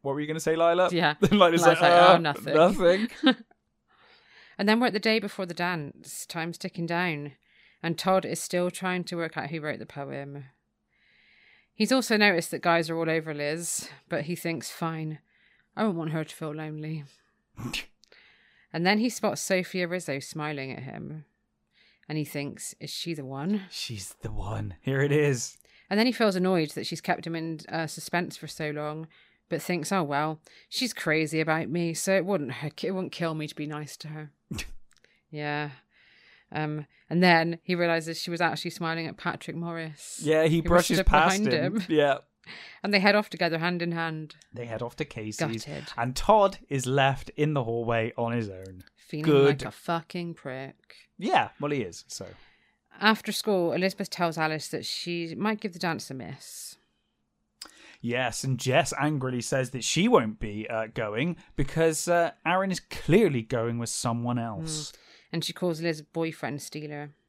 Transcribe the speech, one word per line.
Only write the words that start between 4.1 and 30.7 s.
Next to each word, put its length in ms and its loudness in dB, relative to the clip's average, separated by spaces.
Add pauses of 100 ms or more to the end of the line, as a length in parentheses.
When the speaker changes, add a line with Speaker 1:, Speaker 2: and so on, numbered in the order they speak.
Speaker 2:
And 100 0
then 140 6
we're 60 4
at 60 2
the 60 0
day 200 2
before 260 -6
the 80 -8
dance. 720 -6
Time's 320 -6
ticking 280 -6
down. 460 0 (500)
And 160 -2
Todd 280 4
is 160 -4
still 280 0
trying 360 -4
to 100 -8
work 220 -6
out 140 -6
who 100 -6
wrote 180 -4
the 60 -12
poem. 580 -10 (1300)
He's 200 0
also 240 2
noticed 340 4
that 100 -6
guys 280 2
are 80 -4
all 120 0
over 240 -2
Liz, 540 -4 (220)
but 160 -4
he 100 -4
thinks, 340 -6
"Fine, 500 -6 (580)
I 80 0
won't 100 0
want 160 -4
her 140 -2
to 100 -16
feel 180 -8
lonely." 520 -8 (520)
Speaker 1:
<laughs> 60 -12 (1080)
Speaker 2:
And 140 0
then 140 4
he 100 2
spots 320 -2
Sophia 460 -2
Rizzo 320 -6
smiling 520 -8
at 120 -12
him. 420 -12 (840)
And 100 -6
he 80 -4
thinks, 540 -8
"Is 100 -12
she 240 -8
the 120 -10
one?" 460 -4
Speaker 1:
She's 500 -10
the 100 -8
one. 500 -6
Here 200 0
it 100 2
is. 460 2 (320)
Speaker 2:
And 100 0
then 60 4
he 60 2
feels 240 2
annoyed 360 0
that 140 -8
she's 160 -8
kept 240 -4
him 100 -8
in, 340 -8
uh, 180 -4
suspense 500 -6
for 100 -14
so 240 -6
long, 360 -8 (400)
but 140 -4
thinks, 300 -2
"Oh 120 2
well, 360 -2 (300)
she's 240 -4